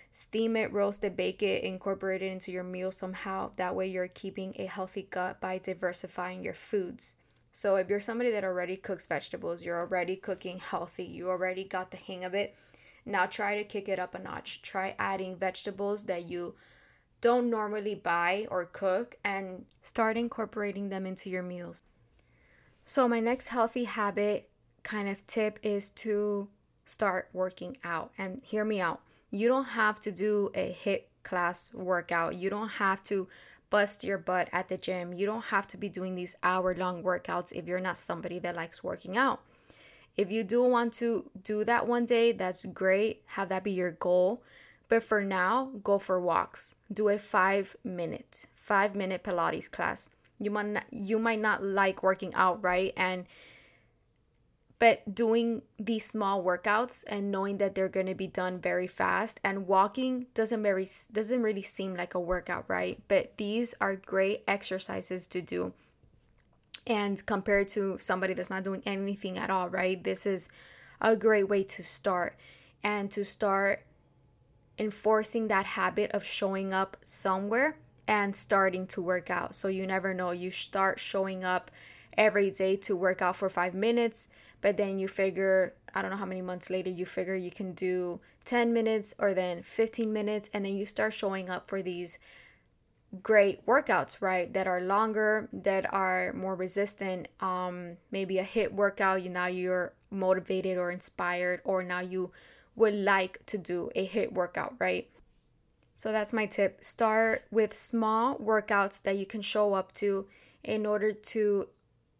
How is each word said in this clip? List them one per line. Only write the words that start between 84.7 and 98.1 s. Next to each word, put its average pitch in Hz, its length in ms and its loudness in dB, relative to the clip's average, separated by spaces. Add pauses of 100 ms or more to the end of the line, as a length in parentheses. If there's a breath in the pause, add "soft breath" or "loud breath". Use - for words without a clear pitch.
then 196 240 0
you 190 80 -2
figure, 190 680 2 (180)
I 196 100 -2
don't 190 100 -2
know 196 40 -4
how 202 80 -4
many 185 160 -4
months 180 300 -4
later, 185 180 -2
you 180 160 -4
figure 185 300 -4
you 180 160 -4
can 190 220 -6
do 180 480 -2 (240 soft breath)
ten 233 280 2
minutes 220 460 2
or 196 160 4
then 180 280 0
fifteen 226 500 0
minutes, 214 420 -2
and 202 100 -2
then 196 120 -2
you 196 100 -2
start 214 280 -2
showing 190 360 -2
up 180 160 -6
for 196 160 -4
these 175 380 -6 (1000 loud breath)
great 202 440 6
workouts, 220 540 2
right, 185 320 0
that 190 160 2
are 180 120 0
longer, 214 720 2
that 190 400 0
are 185 400 0
more 190 220 -4
resistant, 185 720 -2 (120)
um, 180 560 -4 (140)